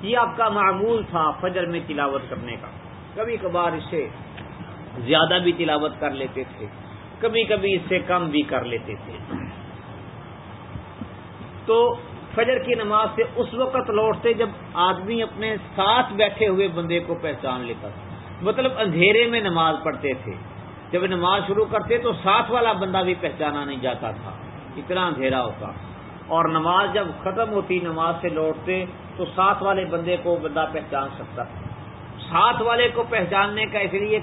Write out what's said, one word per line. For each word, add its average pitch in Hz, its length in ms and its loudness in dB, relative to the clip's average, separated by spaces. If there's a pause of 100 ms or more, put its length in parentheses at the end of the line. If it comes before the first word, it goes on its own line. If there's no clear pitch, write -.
یہ 233 120 2
آپ 233 200 2
کا 226 120 4
معمول 202 600 4
تھا 156 220 2 (100)
فجر 180 240 0
میں 170 220 -2
تلاوت 139 420 0
کرنے 120 320 -8
کا۔ 113 60 -12 (480)
کبھی 226 220 -2
کبھار 175 340 0
اس 160 180 -4
سے 156 180 -2 (920)
زیادہ 156 460 4
بھی 175 80 6
تلاوت 156 480 2
کر 147 100 0
لیتے 135 340 -4 (140)
تھے، 107 80 -10 (540)
کبھی 226 240 2
کبھی 202 320 2
اس 170 140 0
سے 185 100 4
کم 175 300 0
بھی 147 120 4
کر 135 240 0
لیتے 117 280 -4 (120)
تھے۔ - 80 -12 (2500)
تو 233 300 4 (400)
فجر 247 240 4
کی 254 160 0
نماز 214 400 2
سے 226 80 4 (120)
اس 240 180 0
وقت 254 360 0
لوٹتے 220 440 4
جب 220 160 2 (240)
آدمی 185 500 2
اپنے 214 320 -2 (200)
ساتھ 233 380 4
بیٹھے 208 340 4
ہوئے 190 200 4
بندے 170 320 0
کو 170 160 -4
پہچان 135 460 -4
لیتا 113 260 -6
تھا، - 300 -12 (240)
مطلب 254 360 2
اندھیرے 208 500 6
میں 233 140 2
نماز 165 420 4
پڑھتے 143 300 0
تھے۔ 110 200 -6 (580)
جب 180 140 0
نماز 185 420 2
شروع 202 240 4
کرتے 220 260 2
تو 240 140 0 (120)
ساتھ 214 280 4
والا 233 220 4
بندہ 190 240 0
بھی 185 240 2
پہچانا 147 440 -2
نہیں 139 160 -6
جاتا 120 300 -2
تھا، 101 200 -8 (460)
اتنا 180 280 -2
اندھیرا 131 380 2
ہوتا۔ 104 240 -6 (600)
اور 165 180 4
نماز 170 480 4
جب 202 140 2 (160)
ختم 208 260 0
ہوتی، 190 300 0
نماز 165 420 0
سے 175 80 0
لوٹتے 156 560 0 (320)
تو 185 80 -2 (100)
ساتھ 190 280 4
والے 190 220 2
بندے 170 320 0
کو 175 180 2
بندہ 156 360 0
پہچان 139 440 -2
سکتا 117 280 -8
تھا۔ - 180 -10 (680)
ساتھ 220 320 4
والے 233 320 4
کو 233 160 0
پہچاننے 208 560 2
کا 202 140 -2
اس 196 140 0
لیے 208 300 2